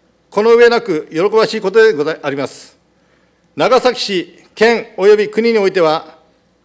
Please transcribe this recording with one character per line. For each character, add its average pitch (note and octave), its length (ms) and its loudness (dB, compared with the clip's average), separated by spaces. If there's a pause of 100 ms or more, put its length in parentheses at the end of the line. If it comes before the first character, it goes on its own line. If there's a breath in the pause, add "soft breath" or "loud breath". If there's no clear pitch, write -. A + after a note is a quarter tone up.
(300)
こ G#3 120 -4
の A#3 120 2
上 A#3+ 160 4
な A#3 100 0
く D#3 300 -6
喜 D#3+ 180 -6
ば G#3+ 180 0
し A3 120 -6
い - 20 -14
こ G3 100 -4
と A3 120 2
で A3 100 4
ご D3 120 -2
ざ D#3 80 -6
い、 - 100 -10
あ C#3+ 80 -6
り C#3 60 -6
ま C#3 100 -6
す。 - 320 -18 (760)
長 G3+ 240 2
崎 B3 200 -2
市、 - 380 -8 (160)
県 A3 420 0
及 G#3 200 4
び G#3 120 0
国 A3+ 240 -2
に A3 60 0
お G3 80 0
い F#3 60 -2
て F#3 100 0
は、 D#3 360 -2 (460)